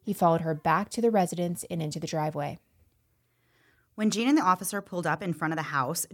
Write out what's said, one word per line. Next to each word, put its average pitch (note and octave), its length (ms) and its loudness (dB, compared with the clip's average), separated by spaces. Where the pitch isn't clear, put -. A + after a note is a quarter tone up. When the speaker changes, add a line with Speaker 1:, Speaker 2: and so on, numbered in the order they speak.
Speaker 1:
He G#3 120 -4
followed E3 260 4
her D#3+ 160 -2
back E3 360 2
to - 100 -4
the A#3 100 4
residence F3 580 0
and E3 140 -4
into D3+ 160 -6
the E3+ 80 -6
driveway. D3+ 520 -4
Speaker 2:
When G#3+ 140 2
Jean A3 200 0
and D4 80 6
the D4+ 40 4
officer F#3 400 0
pulled F3 240 -6
up D#3+ 160 0
in F3 120 -2
front D#3+ 180 -2
of D#3+ 60 -2
the D#3+ 60 -4
house, C#3+ 500 -2